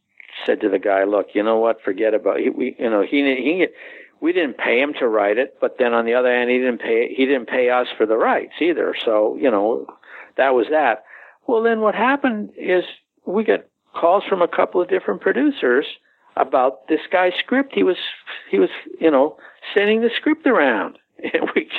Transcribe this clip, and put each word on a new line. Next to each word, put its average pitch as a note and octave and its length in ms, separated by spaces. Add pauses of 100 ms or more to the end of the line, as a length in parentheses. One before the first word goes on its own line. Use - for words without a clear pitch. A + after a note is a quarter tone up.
(460)
said A#2 160
to G#2 80
the F#2+ 80
guy, G2 260
"Look, G2+ 300
you G2+ 80
know A2+ 160
what? A2+ 240
Forget G#2+ 320
about G2 260
it." B2 160
We, - 220
you B2 100
know, G#2 140
he, C#3+ 160
he, C#3 480 (560)
we D#3+ 100
didn't D#3 240
pay A#2 240
him C#3+ 180
to C3+ 80
write G#2 300
it, C3+ 240
but - 180
then A#2+ 140
on A#2 140
the A#2 80
other B2+ 180
hand, B2 160
he B2 80
didn't B2+ 240
pay, A#2 340
he C3 120
didn't B2+ 220
pay B2+ 200
us B2 260
for A2 120
the A2 100
rights A3+ 460
either. A#2+ 320 (100)
So, G#2+ 340
you D3 120
know, A2 360 (520)
that C3 160
was A2+ 160
that. C#3 340 (420)
Well, A3+ 160
then A3+ 180
what G#3 140
happened A#3 640
is F3+ 280 (420)
we G#3 180
got G3+ 220 (280)
calls F#3 320
from F#3 140
a E3 80
couple F#3 320
of F3 80
different F#3 320
producers F#3+ 640 (520)
about C3+ 520
this D#3 120 (120)
guy's F#3 260
script. C4+ 360
He G3+ 80
was, F#3 160 (520)
he G3 80
was, F#3 120 (280)
you D#3+ 120
know, C#3+ 260 (400)
sending G#3+ 240
the A#3 160
script D4+ 300
around. C#3+ 560
<laughs> - 60 (100)
And D#3+ 360
we, E3 120 (120)